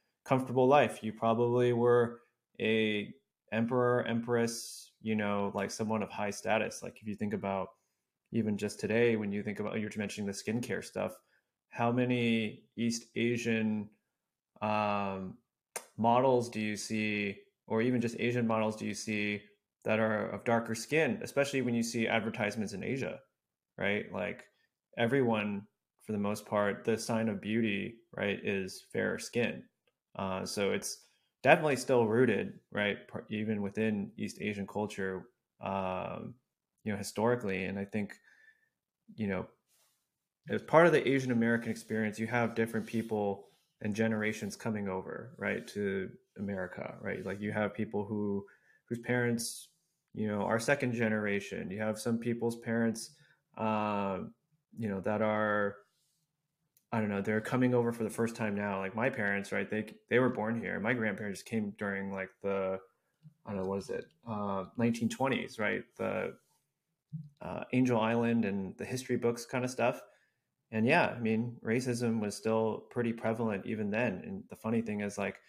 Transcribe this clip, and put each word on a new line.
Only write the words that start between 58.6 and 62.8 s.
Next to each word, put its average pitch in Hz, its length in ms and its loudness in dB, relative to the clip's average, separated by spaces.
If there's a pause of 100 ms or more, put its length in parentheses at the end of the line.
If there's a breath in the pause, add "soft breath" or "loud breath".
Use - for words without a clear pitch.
Like, 98 160 -6
my 120 160 0
parents, 101 400 -2
right, 101 180 -2
they, 107 240 -4 (160)
they 117 80 6
were 127 120 6
born 113 300 -2
here. 92 200 -4
My 107 140 0
grandparents 104 500 -4
came 104 340 -2
during, 98 340 -4
like, 95 180 -6 (120)
the, 95 380 0 (640)